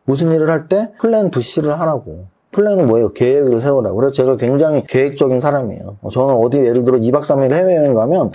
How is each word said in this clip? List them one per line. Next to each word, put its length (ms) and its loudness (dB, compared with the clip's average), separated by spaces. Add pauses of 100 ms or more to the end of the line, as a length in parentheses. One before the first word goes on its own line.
무슨 280 0
일을 180 0
할 180 -4
때 320 -2
플랜 300 0
두 100 -2
C를 400 -4
하라고. 460 -6 (240)
플랜은 360 0
뭐예요? 260 2
계획을 480 2
세우라고. 360 0
그래서 180 0
제가 220 2
굉장히 480 0
계획적인 540 0
사람이에요. 640 -4
어, 100 -8
저는 240 0
어디 240 2
예를 260 2
들어 120 2
이 160 0
박 120 0
삼 200 0
일 80 0
해외여행 420 2
가면 400 0